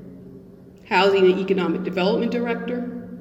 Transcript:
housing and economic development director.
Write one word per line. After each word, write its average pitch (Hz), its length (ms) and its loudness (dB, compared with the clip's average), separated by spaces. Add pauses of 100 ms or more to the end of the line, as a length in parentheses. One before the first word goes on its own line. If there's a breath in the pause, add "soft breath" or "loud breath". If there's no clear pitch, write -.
(880)
housing 196 420 4
and 185 80 2
economic 180 440 -2
development 226 500 0
director. 240 760 -6 (120)